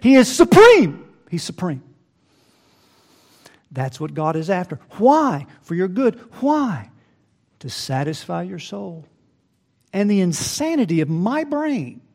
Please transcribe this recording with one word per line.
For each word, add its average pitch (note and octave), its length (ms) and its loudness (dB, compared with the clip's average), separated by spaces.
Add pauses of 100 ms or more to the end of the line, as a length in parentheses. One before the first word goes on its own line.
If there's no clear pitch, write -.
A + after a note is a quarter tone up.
He C4 140 4
is B3+ 160 6
supreme. F4+ 720 6 (260)
He's E3+ 120 -8
supreme. D#3 400 -10 (1900)
That's C3 260 -8
what D3+ 140 -10
God D#3 240 -4
is D#3+ 140 -6
after. F3+ 280 -6 (200)
Why? B3+ 480 2 (160)
For - 120 -10
your F3+ 140 -2
good. A3+ 320 -2 (200)
Why? B3+ 500 -4 (720)
To C3 100 -14
satisfy D3 720 -8
your F#3 160 -14
soul. F3 480 -16 (880)
And G3+ 160 0
the G3+ 100 2
insanity F#3 800 -2
of D3 80 -2
my G#3+ 360 -4
brain D4 580 -6 (120)